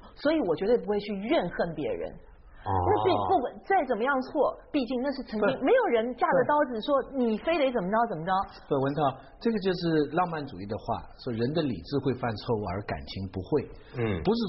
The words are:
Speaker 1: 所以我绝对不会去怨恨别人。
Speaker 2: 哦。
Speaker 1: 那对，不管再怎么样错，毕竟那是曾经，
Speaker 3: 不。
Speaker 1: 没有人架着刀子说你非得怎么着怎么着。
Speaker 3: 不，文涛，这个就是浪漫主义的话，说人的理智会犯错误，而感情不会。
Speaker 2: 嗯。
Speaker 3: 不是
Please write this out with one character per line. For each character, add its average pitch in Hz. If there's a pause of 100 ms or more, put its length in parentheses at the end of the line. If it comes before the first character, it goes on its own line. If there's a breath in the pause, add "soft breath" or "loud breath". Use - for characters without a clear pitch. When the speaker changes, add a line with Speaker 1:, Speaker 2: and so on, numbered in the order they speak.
(140 loud breath)
Speaker 1:
所 -
以 330
我 175
绝 190
对 240
不 185
会 202
去 208
怨 214
恨 170
别 139
人。 82
Speaker 2:
哦。 -
Speaker 1:
那 95
对， 381 (160)
不 370
管 240 (120)
再 381
怎 240
么 214
样 277 (100)
错， - (160)
毕 277
竟 247
那 285
是 262
曾 214
经， 196
Speaker 3:
不。 226
Speaker 1:
没 339
有 494
人 240
架 339
着 262
刀 294 (120)
子 240
说 277 (160)
你 233
非 330
得 262
怎 233
么 180
着 214 (140)
怎 185
么 156
着。 185 (380)
Speaker 3:
不， 147
文 135
涛， 147 (220 loud breath)
这 233
个 220
就 185
是 170 (320)
浪 175
漫 151
主 92
义 101
的 104
话， 104 (220)
说 127
人 117
的 165
理 131
智 139
会 135
犯 117
错 117
误， 104
而 98
感 82
情 95
不 95
会。 113 (320 loud breath)
Speaker 2:
嗯。 113
Speaker 3:
不 -
是 233